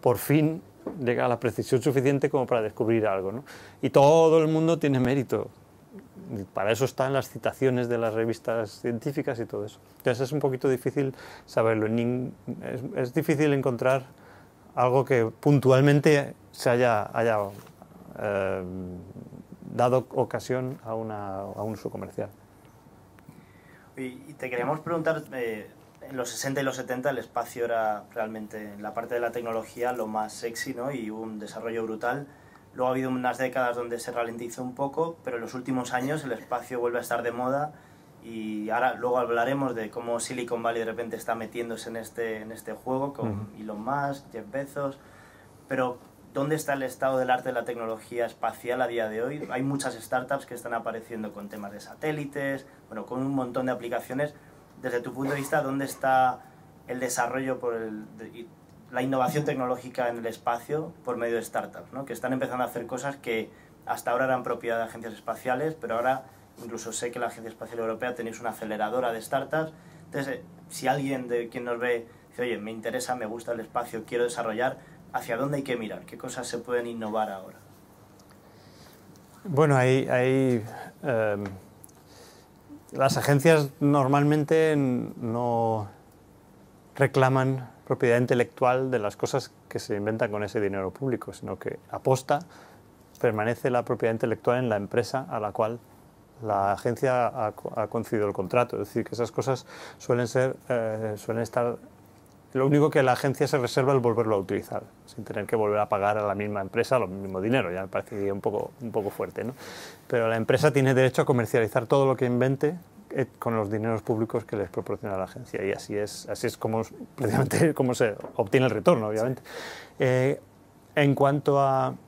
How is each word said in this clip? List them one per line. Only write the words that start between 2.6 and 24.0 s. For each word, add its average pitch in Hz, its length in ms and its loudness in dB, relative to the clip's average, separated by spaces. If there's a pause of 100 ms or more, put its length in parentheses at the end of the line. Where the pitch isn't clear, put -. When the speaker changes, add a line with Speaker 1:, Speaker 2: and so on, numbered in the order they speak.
Speaker 1:
descubrir 107 440 2
algo, 95 260 0
¿no? 123 120 -8 (380)
Y 139 100 0
todo 160 500 8
el 156 60 4
mundo 160 320 4
tiene 139 200 4
mérito. 123 500 0 (840)
Y 98 80 -6
para 98 280 0
eso 117 120 2
están 135 300 0
las 135 160 0
citaciones 123 600 0
de 120 100 2
las 113 140 0
revistas 113 680 -2
científicas 123 580 -4
y 117 60 -4
todo 104 200 -6
eso. - 140 -14 (180)
Entonces 127 240 0
es 131 100 -2
un 151 80 0
poquito 135 280 0
difícil 135 460 0 (320)
saberlo. 113 420 2
Nin-, 120 460 0 (300)
es, 127 180 -6 (140)
es 127 180 -2
difícil 151 400 4
encontrar 127 500 2 (720)
algo 127 320 4
que 120 200 4 (140)
puntualmente 143 920 6 (180)
se - 180 0
haya, 120 460 4
haya, 117 220 4 (840)
eh, 98 440 0 (1120)
dado 123 400 4
ocasión 127 680 -2
a 113 120 -6
una, 104 440 -6
a 101 240 -8
un 110 100 -4
uso - 160 -8
comercial. 98 400 -8 (1700)
Speaker 2:
Y, 135 80 -10 (240)